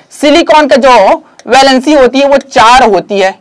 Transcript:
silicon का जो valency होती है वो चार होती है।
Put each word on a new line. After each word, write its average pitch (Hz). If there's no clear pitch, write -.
silicon 302
का 285
जो 254
valency 262
होती 262
है 277
वो 277
चार 247
होती 202
है। 190